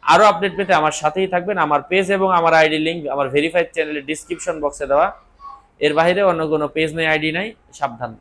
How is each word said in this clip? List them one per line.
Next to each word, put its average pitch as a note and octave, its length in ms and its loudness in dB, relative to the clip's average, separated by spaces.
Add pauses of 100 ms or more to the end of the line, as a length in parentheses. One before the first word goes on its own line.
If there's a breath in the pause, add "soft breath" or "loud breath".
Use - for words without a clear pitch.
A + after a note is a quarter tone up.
আরও E3+ 220 6
আপডেট F#3+ 300 2
পেতে F#3+ 180 0
আমার D#3 280 2
সাথেই D#3+ 260 -2
থাকবেন। F#3 300 -2
আমার D3+ 320 2
পেজ F#3 220 2
এবং F#3+ 220 2
আমার E3 200 4
আইডি D#3 240 4
লিংক D#3+ 300 -4
আমার C3+ 220 -2
ভেরিফাইড D#3+ 440 0
চ্যানেলের D3+ 320 -4
ডেসক্রিপশন D#3+ 560 -8
বক্সে C#3+ 260 -4
দেওয়া, D3 200 2 (720)
এর D3+ 140 0
বাইরে F3 300 2
অন্য E3+ 240 2
কোনো D3+ 200 -2
পেজ D#3 280 -2
নেই, D#3+ 120 -2
আইডি D#3 240 0
নাই, F#3 160 -6 (260)
সাবধান। A#2+ 480 -8